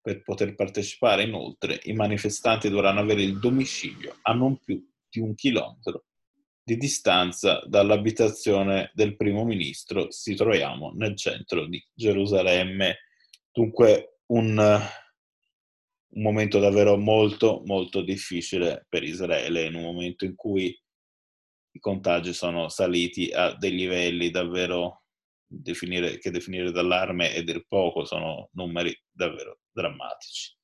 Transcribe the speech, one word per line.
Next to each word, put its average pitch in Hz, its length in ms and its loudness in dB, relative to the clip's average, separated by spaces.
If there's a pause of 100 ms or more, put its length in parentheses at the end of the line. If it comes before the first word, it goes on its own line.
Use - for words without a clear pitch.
per 101 220 -6
poter 101 320 -2
partecipare. 101 680 0
Inoltre, 95 580 -6
i 95 100 -8
manifestanti 107 760 0
dovranno 98 320 4
avere 104 240 2
il 98 160 -2
domicilio 120 840 -2
a 107 100 0
non 131 260 2
più - 300 -8 (200)
di - 100 -8
un 110 160 -4
chilometro - 680 -2 (580)
di 113 140 -2
distanza 90 880 0
dall'abitazione 104 1300 2
del 104 220 2
primo 104 280 0
ministro. 87 680 -4
Ci - 260 -6
troviamo 73 560 0
nel 104 240 -4
centro - 500 -4
di 87 260 -10
Gerusalemme. 95 1040 2 (520)
Dunque 110 760 4
un, 113 300 2
un - 1700 -2
momento 107 380 2
davvero 101 360 6
molto, 107 680 4
molto 95 380 -2
difficile 87 840 -4
per 80 140 -2
Israele, 82 600 -2
in 80 100 -6
un 85 80 -8
momento 87 420 -6
in 92 120 -6
cui 92 420 -2 (960)
i - 40 -18
contagi 90 560 -2
sono 85 340 -4
saliti 87 640 -2
a 87 240 0
dei 95 180 -2
livelli 87 540 -2
davvero 90 760 -4 (420)
definire, 87 720 -6
che 95 120 -6
definire 90 400 -4
d'allarme 90 640 0
è 85 100 -4
dir 82 240 -6
poco, 87 380 0
sono 80 480 -8
numeri 87 420 -4 (160)
davvero - 500 -6 (120)
drammatici. - 920 -10